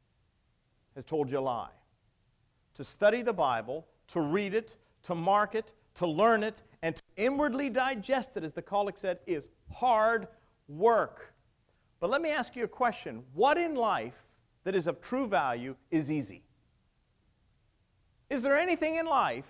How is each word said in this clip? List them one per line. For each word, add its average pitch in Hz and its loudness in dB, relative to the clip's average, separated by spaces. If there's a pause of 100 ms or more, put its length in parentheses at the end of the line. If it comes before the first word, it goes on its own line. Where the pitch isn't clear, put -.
(960)
has 131 -14
told 147 -2
you 139 0
a - 2
lie. 117 -4 (1000)
To 139 -12
study 214 2
the 226 0
Bible, 131 0 (220)
to 175 -2
read 185 0
it, 226 -4 (280)
to 180 -4
mark 202 2
it, 214 -6 (220)
to 180 -2
learn 208 4
it, 214 -6 (220)
and 165 -2
to - -20 (140)
inwardly 269 0
digest 254 -2
it, 170 -6
as 151 -8
the 175 -8
collect 202 -2
said, 180 -4
is 156 -4 (240)
hard 226 2 (400)
work. 180 2 (640)
But 175 -2
let 277 2
me 330 -2
ask 294 -4
you 240 -4
a - -6
question. 147 -4
What 247 4
in 339 0
life 180 -2 (380)
that 190 -2
is 170 0
of 170 -4
true 262 -4
value 131 -2 (140)
is 151 0
easy? 127 -4 (1900)
Is 262 -2
there 277 4
anything 330 0
in 330 -2
life 180 0